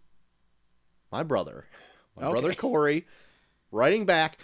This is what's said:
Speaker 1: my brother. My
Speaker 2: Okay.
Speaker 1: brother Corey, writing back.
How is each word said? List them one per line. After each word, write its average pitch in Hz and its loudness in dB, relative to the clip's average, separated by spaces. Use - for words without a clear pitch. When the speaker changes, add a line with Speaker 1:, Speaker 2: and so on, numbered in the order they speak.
Speaker 1:
my 139 -6
brother. 110 -4
My - -12
Speaker 2:
Okay. 147 -2
Speaker 1:
brother 180 0
Corey, 156 0
writing 165 2
back. 160 2